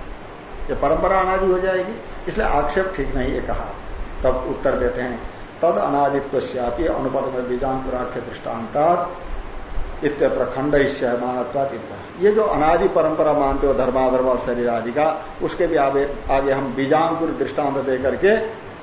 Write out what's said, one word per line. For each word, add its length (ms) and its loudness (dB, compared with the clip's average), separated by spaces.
ये 20 0
परंपरा 460 2
अनादि 320 2
हो 60 4
जाएगी, 340 0
इसलिए 180 -2
आक्षेप 500 2
ठीक 180 -2
नहीं, 180 0
ये 80 -2
कहा। 240 -4
तब 120 2
उत्तर 240 0
देते 280 -2
हैं, 220 -6
"तद 160 4
अनादित्वस्यापि 1080 0
अनुपद 480 -2
में 140 -4
बीजांकुराख्य 720 -2
दृष्टांतात् 1040 -2
इत्यत्र 400 2
खंडयिष्य 640 0
मानत्वात् 680 -2
इत्यत्र।" 500 -8
ये 80 8
जो 100 4
अनादि 460 4
परंपरा 440 4
मानते 340 2
हो 80 4
धर्माधर्म 540 2
और 100 4
शरीर 300 0
आदि 220 0
का, 360 0
उसके 240 0
भी 100 2
आगे, 320 4
आगे 220 4
हम 220 -2
बीजांकुर 540 2
दृष्टांत 500 -2
दे 200 0
करके 380 4